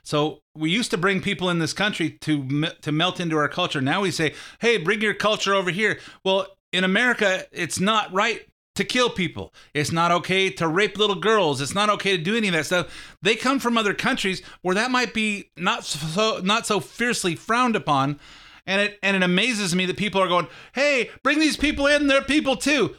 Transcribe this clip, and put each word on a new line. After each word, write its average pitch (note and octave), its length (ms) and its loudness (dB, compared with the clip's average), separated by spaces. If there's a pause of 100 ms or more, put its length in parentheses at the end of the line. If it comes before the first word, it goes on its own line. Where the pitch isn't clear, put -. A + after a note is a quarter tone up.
So D3+ 380 -2 (120)
we D#3 160 -2
used A3 220 0
to G#3 60 -2
bring F3+ 240 0
people F#3 280 -2
in E3+ 100 0
this D#3+ 120 -2
country G3 380 -2 (120)
to D3+ 220 0
me-, D3 280 -2 (100)
to D3+ 100 -6
melt F3 300 0
into D#3+ 160 -2
our D3 100 2
culture. E3+ 320 -4
Now D3+ 220 0
we F#3 100 0
say, D#3 220 -2 (260)
"Hey, A3+ 180 2
bring F#3+ 220 0
your G#3 140 0
culture G3+ 400 0
over F#3 180 0
here." F#3+ 260 -2 (280)
Well, F#3+ 220 2 (260)
in F3+ 100 2
America, G3 680 2
it's - 260 -6
not G3 320 0
right G#3 340 -2 (300)
to G3 80 0
kill B3 260 0
people. C#3+ 440 -6 (200)
It's D3 200 -2
not E3+ 180 2
okay F#3 380 0
to E3+ 180 -2
rape G3 300 0
little G#3 180 2
girls. E3+ 460 2
It's C3+ 140 -6
not G#3 160 2
okay G3 260 0
to D#3+ 40 -4
do G3 140 -2
any G#3+ 140 0
of F3 40 0
that D#3 120 0
stuff. - 560 -4
They G#3+ 140 2
come C4 240 0
from A#3 180 0
other G3+ 160 2
countries G3+ 480 -2 (200)
where F#3 140 0
that A#3+ 160 0
might B3 220 0
be G#3+ 420 -2
not G3 300 -4
so, F3 580 -2
not A3 240 0
so G3+ 140 0
fiercely G#3+ 540 -2
frowned A#3 420 2
upon. C#3+ 420 0 (480)
And G3 140 2
it, G3+ 220 -2
and G3 120 2
it F#3 60 2
amazes F#3+ 540 2
me F#3 100 2
that F3+ 100 -2
people F#3+ 240 -2
are F#3 80 2
going, F3 200 2 (260)
"Hey, C4+ 380 0 (100)
bring D4 160 2
these D4+ 180 2
people C#4+ 300 0
in. D4 220 4
They're C4+ 160 4
people C4+ 320 2
too." C4 440 0